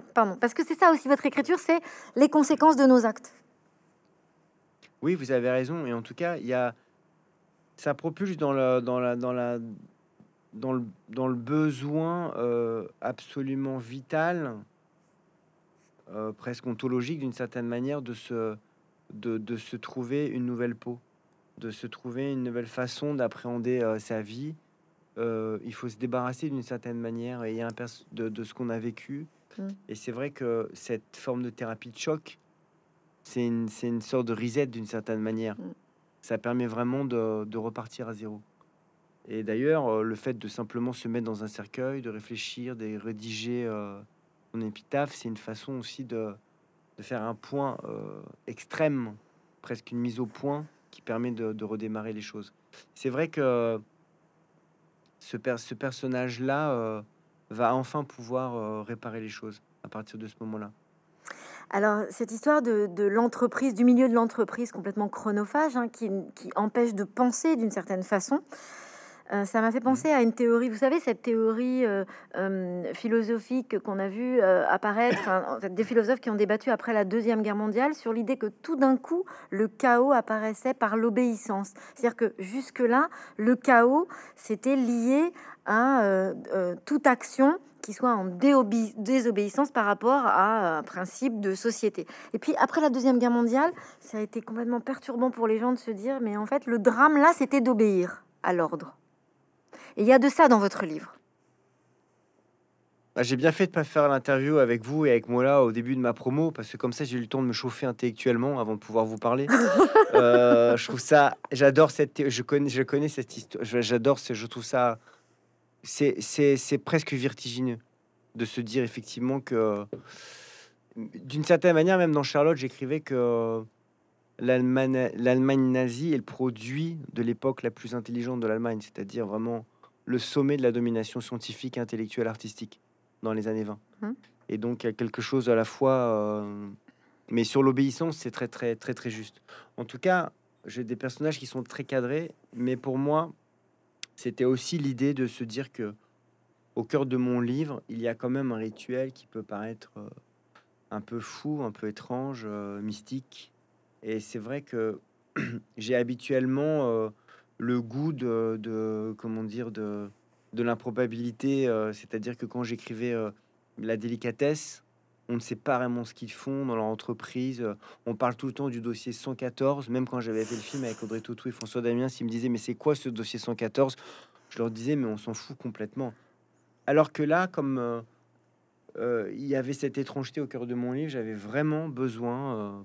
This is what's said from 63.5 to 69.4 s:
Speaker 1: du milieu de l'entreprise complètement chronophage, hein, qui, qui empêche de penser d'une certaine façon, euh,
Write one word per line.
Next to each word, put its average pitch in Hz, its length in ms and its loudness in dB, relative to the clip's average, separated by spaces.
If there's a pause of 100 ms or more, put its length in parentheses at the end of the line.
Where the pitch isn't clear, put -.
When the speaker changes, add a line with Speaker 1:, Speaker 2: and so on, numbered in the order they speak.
Speaker 1:
du 226 100 4
milieu 247 240 8
de 226 60 2
l'entreprise 233 560 0
complètement 202 380 -4
chronophage, 220 680 0
hein, 233 120 0
qui, 226 220 -6 (260)
qui - 180 -14
empêche 214 400 2
de 196 80 -2
penser 247 540 2
d'une 226 160 0
certaine 185 320 -4
façon, 220 360 0 (920)
euh, 202 120 0